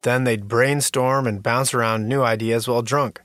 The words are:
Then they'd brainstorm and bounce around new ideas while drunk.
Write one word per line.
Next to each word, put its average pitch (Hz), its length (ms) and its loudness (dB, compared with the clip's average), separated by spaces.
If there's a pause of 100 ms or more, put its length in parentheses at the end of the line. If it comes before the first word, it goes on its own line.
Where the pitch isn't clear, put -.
Then 127 220 2
they'd 104 240 0
brainstorm 131 760 2
and 101 160 -4
bounce 123 320 0
around 113 340 0
new 135 140 0
ideas 113 460 0
while 120 140 0
drunk. 123 420 -2